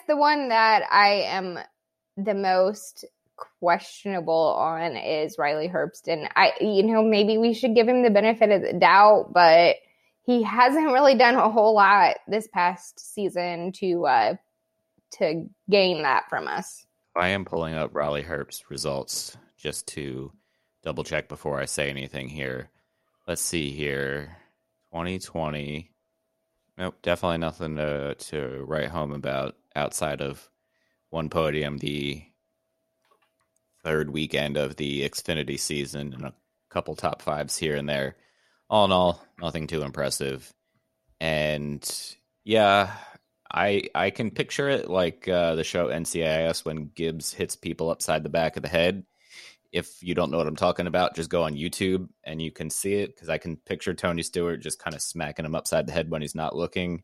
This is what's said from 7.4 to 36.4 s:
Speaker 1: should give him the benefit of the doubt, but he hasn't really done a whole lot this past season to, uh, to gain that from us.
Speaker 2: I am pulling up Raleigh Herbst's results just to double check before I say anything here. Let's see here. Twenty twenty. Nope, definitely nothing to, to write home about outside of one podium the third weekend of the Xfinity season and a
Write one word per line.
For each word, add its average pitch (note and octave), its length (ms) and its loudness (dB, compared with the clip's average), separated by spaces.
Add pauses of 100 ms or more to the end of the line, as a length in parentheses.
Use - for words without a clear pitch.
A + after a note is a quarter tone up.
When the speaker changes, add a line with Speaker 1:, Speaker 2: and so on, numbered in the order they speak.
Speaker 1:
should A3+ 220 0
give A#3 140 6
him B3+ 120 4
the A#3+ 80 6
benefit G#3+ 400 4
of G3 120 4
the - 100 -2
doubt, F#3+ 640 8
but E3+ 420 8 (540)
he A#3+ 140 4
hasn't B3+ 500 4
really C4+ 220 8
done A#3+ 180 6
a A3 160 4
whole A3 240 6
lot G3 440 6 (100)
this G#3+ 260 -2
past F3 460 -2 (160)
season F3 560 -4
to, F3 340 -2
uh, B2+ 300 4 (760)
to E3 400 -4 (180)
gain F#3 360 4
that C3 260 0
from D#2+ 180 -6
us. - 380 -8 (300)
Speaker 2:
I F2+ 140 2
am G2 160 -2
pulling E2 280 -4
up D#2 220 -4
Raleigh D2 260 -2
Herbst's D2 480 -10
results C#2 640 -8 (220)
just - 300 -10
to C2+ 440 -10 (520)
double D#2 200 -6
check D2+ 260 -6
before D2 300 -6
I C#2 60 -4
say C#2+ 240 -4
anything C2+ 400 -10
here. C2 400 -10 (580)
Let's F2 140 -6
see D2 300 -4
here. C#2+ 680 -6 (540)
Twenty E2+ 260 -8
twenty. D2+ 760 -8 (840)
Nope, F#2 240 -8
definitely F2 380 -2
nothing D#2 380 -6
to, D2 360 -4
to C2+ 540 -10
write D2+ 220 -4
home D2+ 240 -6
about C2+ 420 -6 (200)
outside C#2+ 460 -4
of C#2 260 -10 (600)
one D#2+ 200 -6
podium D2+ 500 -2
the D2 440 -6 (1600)
third D#2 280 -2
weekend D2 460 -2
of C#2+ 180 -4
the C#2+ 340 -4
Xfinity C#2+ 500 -6
season C#2+ 540 -8
and C2+ 120 -12
a - 80 -14 (360)